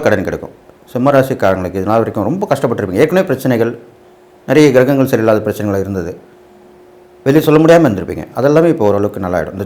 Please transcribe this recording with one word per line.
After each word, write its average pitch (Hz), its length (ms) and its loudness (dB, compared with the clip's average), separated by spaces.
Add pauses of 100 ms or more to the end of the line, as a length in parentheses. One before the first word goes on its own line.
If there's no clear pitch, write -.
கடன் 101 220 0
கிடைக்கும். - 280 -10 (380)
சிம்மராசிக்காரங்களுக்கு 120 880 0
இதனால் 110 220 0
வரைக்கும் 104 260 -4
ரொம்ப 190 220 -4
கஷ்டப்பட்டிருப்பீங்க. 107 520 -2
ஏற்கனவே 180 260 0
பிரச்சனைகள், 120 420 -2 (800)
நிறைய 147 260 6
கிரகங்கள் 131 380 2
சரியில்லாத 110 340 2
பிரச்சனைகள் 101 380 -4
இருந்தது. 92 260 -6 (1120)
வெளியே 147 220 4
சொல்ல 151 160 4
முடியாம 165 240 6
இருந்திருப்பீங்க. 90 380 -6 (140)
அதெல்லாமே 151 340 2
இப்போ 107 160 -2
ஓரளவுக்கு 101 360 -2
நல்லாயிடும். 87 320 -4
இந்த 98 80 -8